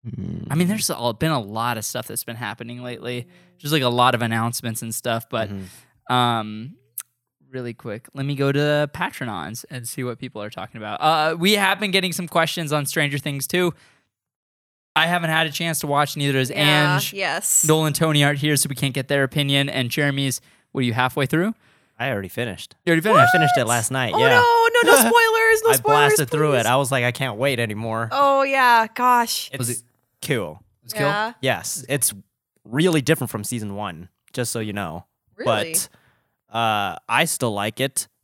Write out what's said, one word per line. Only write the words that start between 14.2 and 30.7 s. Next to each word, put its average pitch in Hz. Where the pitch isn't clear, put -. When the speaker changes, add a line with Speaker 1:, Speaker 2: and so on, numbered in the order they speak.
Speaker 2:
I 160
haven't 170
had 160
a 151
chance 165
to 156
watch, 143
neither 143
has 127
Speaker 3:
Yeah, 147
Speaker 2:
Ange. -
Speaker 3:
yes. 180
Speaker 2:
Noel 156
and 147
Tony 151
aren't 143
here, 147
so 139
we 139
can't 131
get 131
their 139
opinion. 139
And 123
Jeremy's, 139
what 135
are -
you, 120
halfway 127
through? 180
Speaker 1:
I 127
already 101
finished. -
Speaker 2:
You 175
already 165
finished? 466
Speaker 1:
I -
finished 719
it -
Speaker 3:
What? -
Speaker 1:
last -
night, 123
Speaker 3:
Oh, -
Speaker 1:
yeah. 453
Speaker 3:
no, 466
no, 466
no 453
Speaker 1:
<laughs> 453
Speaker 3:
spoilers, 453
no 453
Speaker 1:
I 427
blasted 143
Speaker 3:
spoilers, -
Speaker 1:
through 151
it. 120
Speaker 3:
please. 107
Speaker 1:
I 123
was 135
like, 127
"I 123
can't 120
wait 131
anymore." 113
Speaker 3:
Oh, 277
yeah, 247
gosh. 240
Speaker 1:
It's 135
Speaker 2:
Was 120
it -
Speaker 1:
cool. 98